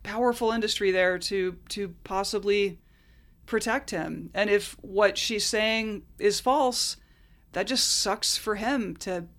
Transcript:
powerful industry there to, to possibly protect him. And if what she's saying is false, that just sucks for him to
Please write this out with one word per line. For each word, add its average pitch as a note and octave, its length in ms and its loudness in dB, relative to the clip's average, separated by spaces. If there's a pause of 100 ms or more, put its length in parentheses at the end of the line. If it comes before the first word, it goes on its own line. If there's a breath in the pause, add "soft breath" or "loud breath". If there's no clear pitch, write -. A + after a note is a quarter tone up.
powerful A#3 500 0
industry G#3+ 400 0
there F#3 280 2
to, F#3 380 -2 (120)
to G3 240 -6 (100)
possibly G3 760 0 (680 soft breath)
protect A#3 460 -2
him. E3 420 -6
And G#3 160 0
if G3+ 320 2
what G3+ 360 2
she's G#3+ 280 -2
saying A3 580 0 (140)
is G3+ 220 2
false, B3+ 580 2 (540 soft breath)
that G3 160 -4
just - 320 0
sucks - 380 0
for G#3+ 180 -2
him A3 420 -2
to F3+ 280 -6 (140)